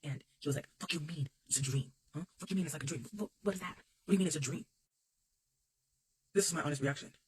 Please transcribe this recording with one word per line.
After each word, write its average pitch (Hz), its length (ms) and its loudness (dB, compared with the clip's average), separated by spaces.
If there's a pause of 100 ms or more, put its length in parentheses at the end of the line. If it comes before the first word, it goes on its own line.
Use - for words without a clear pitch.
And 139 180 -6 (180)
he - 80 -4
was 139 80 2
like, 143 120 -6 (120)
Fuck - 140 -4
you 175 60 0
mean? 151 280 -4 (200)
It's - 100 2
a 139 40 2
dream. 135 300 0 (220)
Huh? 151 80 -4 (160)
Fuck - 120 -14
you 190 60 0
mean 190 80 4
it's 147 100 -2
like 143 80 -6
a 127 40 -6
dream? 139 200 -4 (100)
What, 208 140 -4 (120)
what 196 120 2
is 185 60 -4
that? 180 160 -8 (280)
What - 80 2
do - 20 -
you 202 40 6
mean 185 80 6
it's 170 100 2
a 147 40 -2
dream? 139 240 -2 (1700)
This 185 120 6
is - 80 0
my 160 80 0
honest 143 200 0
reaction. 139 280 0 (180)